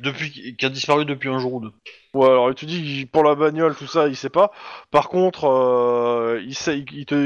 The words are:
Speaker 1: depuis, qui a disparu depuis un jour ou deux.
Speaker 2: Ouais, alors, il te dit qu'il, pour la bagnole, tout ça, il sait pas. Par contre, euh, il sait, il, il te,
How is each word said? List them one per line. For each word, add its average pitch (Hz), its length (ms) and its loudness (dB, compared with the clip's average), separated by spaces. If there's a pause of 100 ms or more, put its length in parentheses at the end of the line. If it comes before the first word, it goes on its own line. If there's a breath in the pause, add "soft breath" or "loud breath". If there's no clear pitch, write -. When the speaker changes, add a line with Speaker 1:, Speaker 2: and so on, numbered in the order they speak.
Speaker 1:
depuis, 131 560 -10
qui 135 100 -4
a - 40 0
disparu 143 340 0
depuis 139 240 -6
un 131 100 -2
jour 127 160 -4
ou 123 60 -6
deux. 107 120 -12 (460 loud breath)
Speaker 2:
Ouais, 131 80 6
alors, 127 240 6
il 131 60 -4
te 151 100 -16
dit 170 160 -6
qu'il, 139 260 -8
pour 156 140 2
la 147 140 4
bagnole, 156 400 0
tout 139 100 -16
ça, 151 220 2
il 131 80 -6
sait 139 120 -8
pas. 196 220 2 (400 loud breath)
Par 143 180 2
contre, 180 360 0
euh, 120 1000 2
il 131 120 -12
sait, 147 240 -4
il, 135 120 -12
il 147 140 -14
te, 143 80 -4 (120)